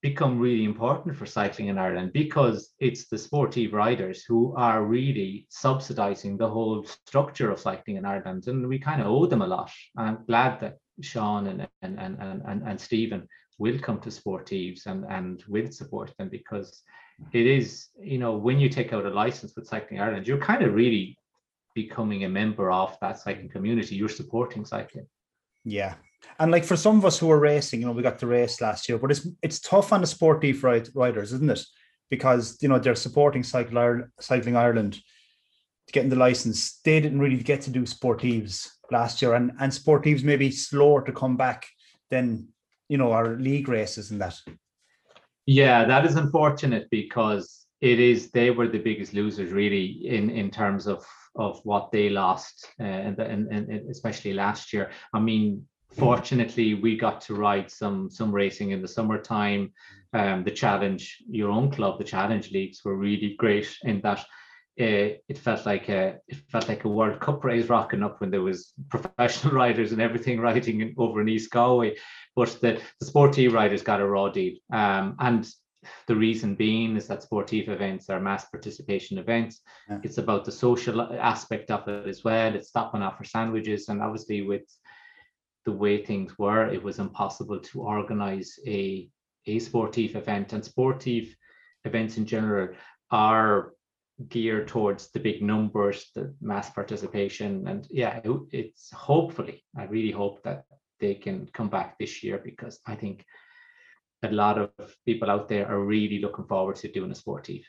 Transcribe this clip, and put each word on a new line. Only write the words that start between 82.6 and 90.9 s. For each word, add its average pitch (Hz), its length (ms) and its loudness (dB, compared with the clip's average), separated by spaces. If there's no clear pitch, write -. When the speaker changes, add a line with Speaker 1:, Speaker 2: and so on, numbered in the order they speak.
Speaker 1:
stopping 110 320 -4
off 95 160 -6
for 101 60 -16
sandwiches. 107 680 -4
And 104 140 -4
obviously 104 400 -6
with 101 260 -4
the 113 60 -4
way 101 340 0
things 98 320 -6
were, 107 300 2
it 123 160 -4
was 98 160 -8
impossible 98 600 -6
to - 220 -14
organise 101 880 -6
a, 98 420 -6
a 107 100 -2
Sportive 113 580 -2
event. 101 380 -6
And 107 100 -6
Sportive 127 720 -2